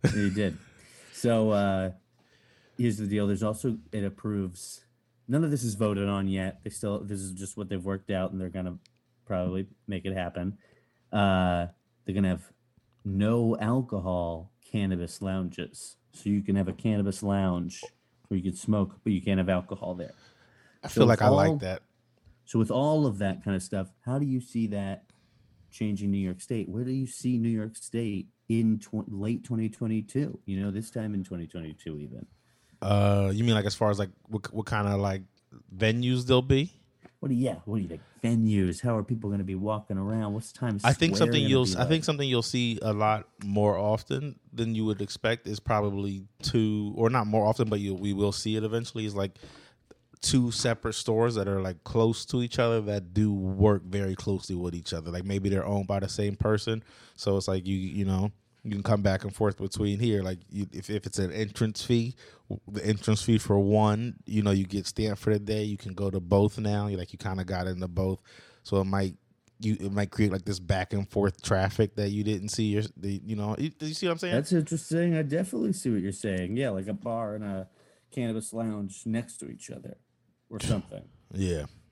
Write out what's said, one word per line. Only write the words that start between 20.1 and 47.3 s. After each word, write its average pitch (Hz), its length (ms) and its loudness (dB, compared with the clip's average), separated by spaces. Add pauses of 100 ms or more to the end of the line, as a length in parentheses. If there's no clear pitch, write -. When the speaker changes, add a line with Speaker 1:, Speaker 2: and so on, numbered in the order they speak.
Speaker 2:
I 160 60 -10
Speaker 1:
So - 60 -10
Speaker 2:
feel - 100 6
Speaker 1:
with 120 40 8 (120)
Speaker 2:
like - 20 4
I 107 60 8
like - 220 8
Speaker 1:
all, 156 80 2
Speaker 2:
that. 92 240 -4 (640)
Speaker 1:
so - 140 -2
with 110 120 2
all 147 360 2
of 101 120 -2
that 98 260 -2
kind 98 120 0
of 92 60 -2
stuff, 95 300 -6 (120)
how 127 140 -2
do 143 80 0
you 131 140 0
see 117 280 -4
that 101 360 -6 (680)
changing 104 400 -4
New 98 80 0
York 92 220 -4
State? 113 280 -4
Where 113 160 -4
do 127 80 -4
you 135 140 -2
see 123 320 -2
New 113 100 2
York 110 280 -2
State 113 520 -6 (200)
in 113 300 4
tw-, 107 320 -6
late 107 340 -4
twenty 110 240 -2
twenty-two? 110 760 -4
You 98 160 -4
know, 101 100 -2
this 107 200 -6
time 110 240 -6
in 98 100 -4
twenty 87 220 -8
twenty-two 78 540 -10
even. 62 260 -14 (560)
Speaker 2:
Uh, 101 520 4
you 110 100 0
mean, 117 100 6
like, 104 100 4
as 101 100 0
far 110 160 2
as, 101 80 0
like, 98 120 -2 (180)
what, 107 240 -6
what 107 140 -6
kind 104 200 0
of, 101 140 2
like, 95 220 0 (520)
venues 120 520 2
there'll 127 160 6
be? 135 280 2 (500)
Speaker 1:
What 139 100 -4
do 131 40 2
you, 123 120 2
yeah, 98 180 -2
what 107 140 -4
do 101 40 -2
you 87 60 -6
think? 80 140 -12 (200)
Venues? 107 600 4
How 120 160 2
are 104 40 -2
people 110 280 -4
gonna 101 120 -2
be 95 120 -4
walking 104 420 -4
around? 104 380 -2
What's 107 180 -8
Times 107 320 -4
Speaker 2:
I 123 80 6
think 165 240 2
Speaker 1:
Square 165 120 4
Speaker 2:
something 120 140 4
Speaker 1:
gonna 135 60 2
Speaker 2:
you'll 131 160 6
Speaker 1:
be 107 60 0
Speaker 2:
s-, 92 60 0
I 123 80 2
think 131 60 0 (120)
Speaker 1:
like? - 20 -8
Speaker 2:
something 143 240 -2
you'll 123 140 2
see 120 400 0
a 110 100 0
lot 107 340 0 (160)
more 104 360 4
often 120 600 -2 (140)
than 113 220 -2
you 110 100 0
would 104 160 0
expect 113 460 -2
is 104 140 -6
probably 101 640 -2 (180)
two, 104 520 2
or 113 140 4
not 117 180 2
more 107 200 4